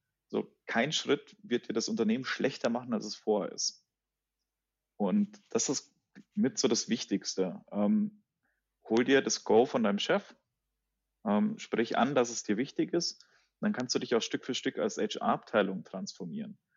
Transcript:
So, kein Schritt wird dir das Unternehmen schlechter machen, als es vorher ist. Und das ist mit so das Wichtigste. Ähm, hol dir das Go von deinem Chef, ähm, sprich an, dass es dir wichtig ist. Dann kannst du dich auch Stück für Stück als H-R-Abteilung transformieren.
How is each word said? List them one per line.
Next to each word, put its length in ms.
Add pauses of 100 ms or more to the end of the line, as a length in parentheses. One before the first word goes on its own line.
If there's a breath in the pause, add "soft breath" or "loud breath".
(300)
So, 260 (120)
kein 260
Schritt 500
wird 260
dir 40
das 160
Unternehmen 360
schlechter 440
machen, 240
als 140
es 100
vorher 360
ist. 340 (1120)
Und 500
das 200
ist 260 (400)
mit 240
so 100
das 200
Wichtigste. 840
Ähm, 500 (640)
hol 200
dir 180
das 220
Go 200
von 180
deinem 160
Chef, 360 (920)
ähm, 340
sprich 380
an, 180
dass 160
es 120
dir 160
wichtig 340
ist. 340 (340 soft breath)
Dann 120
kannst 220
du 40
dich 160
auch 80
Stück 220
für 100
Stück 240
als 200
H-R-Abteilung 840
transformieren. 760 (180)